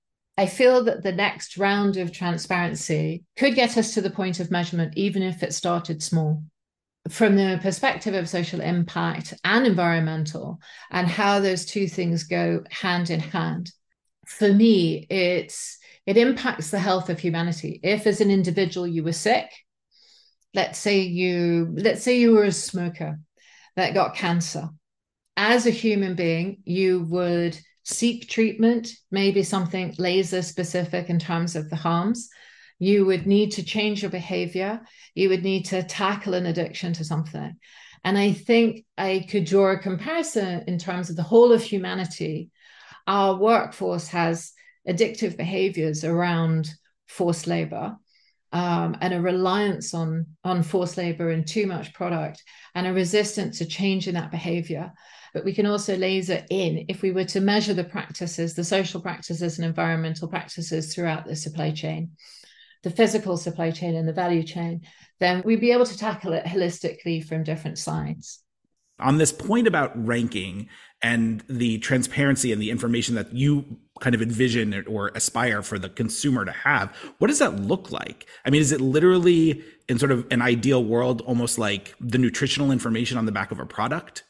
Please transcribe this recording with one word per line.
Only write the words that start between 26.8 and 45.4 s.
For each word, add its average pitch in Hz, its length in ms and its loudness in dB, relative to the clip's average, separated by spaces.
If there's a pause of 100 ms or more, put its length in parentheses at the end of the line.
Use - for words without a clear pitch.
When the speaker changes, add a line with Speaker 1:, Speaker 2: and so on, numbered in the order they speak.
Speaker 1:
would 170 480 0 (260)
seek - 460 -2
treatment, 226 600 2 (180)
maybe 196 320 4
something 185 560 -2
laser 185 460 2
specific 175 640 -4
in 170 80 2
terms 170 380 -2
of 156 140 -6
the 160 80 -4
harms. 175 520 0 (500)
You 196 260 4
would 185 200 2
need 202 260 4
to 196 120 -6
change 208 380 -2
your 190 100 -4
behavior. 185 720 -4 (340)
You 190 140 4
would 185 140 2
need 190 240 0
to 185 160 -2
tackle 202 500 -2
an 180 140 -2
addiction 170 460 -4
to 165 120 -6
something. 151 500 -6 (480)
And 190 140 2
I 202 160 4
think 233 520 2 (120)
I 190 320 -2
could 196 160 0
draw 190 260 4
a 190 80 0
comparison 202 880 -4
in 180 100 -2
terms 180 320 -6
of 165 60 -8
the 170 80 -2
whole 233 300 8
of 226 100 6
humanity. 180 880 -6 (580)
Our 196 300 4
workforce 185 720 0
has 165 420 -2 (360)
addictive 185 500 0
behaviors 170 640 -2